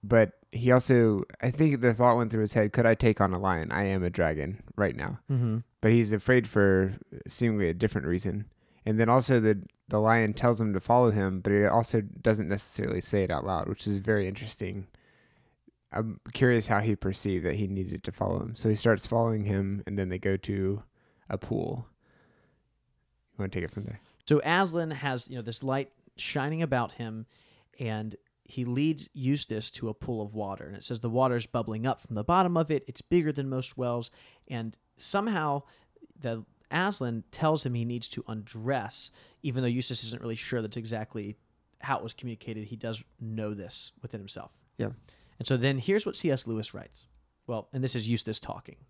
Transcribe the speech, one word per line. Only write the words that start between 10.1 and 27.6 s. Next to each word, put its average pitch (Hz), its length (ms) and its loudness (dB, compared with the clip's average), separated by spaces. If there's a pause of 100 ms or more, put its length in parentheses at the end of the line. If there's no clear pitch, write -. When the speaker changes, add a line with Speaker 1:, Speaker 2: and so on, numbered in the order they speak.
Speaker 1:
tells 117 280 2
him 107 120 0
to 95 80 0
follow 120 300 6
him, 95 300 0
but 101 120 2
he 101 140 6
also 113 340 4
doesn't 107 480 0
necessarily 98 540 -4
say 101 200 2
it 90 80 0
out 76 140 -2
loud, 92 240 -2
which - 180 -6
is 101 120 0
very 101 280 0
interesting. 98 600 -8 (1040)
I'm 110 280 -4 (120)
curious 120 360 4
how 104 120 2
he 107 160 0
perceived 95 480 -2
that 85 120 0
he 104 100 -2
needed 95 380 -6
to - 80 -6
follow 92 280 -2
him. 113 160 -8
So 113 140 0
he 107 40 4
starts 107 320 2
following 113 380 0
him, 98 420 -2
and 101 120 -4
then 95 100 -2
they 92 100 -4
go 98 200 0
to 98 440 -2 (460)
a 98 80 -6
pool. 117 500 -6 (1500)
You - 100 -8
wanna 95 80 -4
take 87 140 -4
it 76 60 -6
from 101 140 -8
there? 113 160 -12 (260)
Speaker 2:
So 147 160 6
Aslan 170 480 0
has, 135 380 -4
you 131 80 -10
know, 120 60 -8
this 113 200 -8
light 131 280 -2 (260)
shining 147 460 -4
about 127 300 0
him, 110 340 -10 (520)